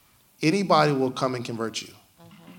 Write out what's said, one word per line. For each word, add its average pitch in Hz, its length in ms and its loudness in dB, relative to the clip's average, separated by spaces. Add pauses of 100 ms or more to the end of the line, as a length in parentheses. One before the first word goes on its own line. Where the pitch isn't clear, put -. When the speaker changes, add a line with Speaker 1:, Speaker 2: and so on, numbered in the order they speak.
(420)
Speaker 1:
anybody 165 500 4
will 131 180 0
come 131 240 -4
and 120 100 -8
convert 113 380 -8
you. - 60 -16
Speaker 2:
Mm-hmm. - 720 -20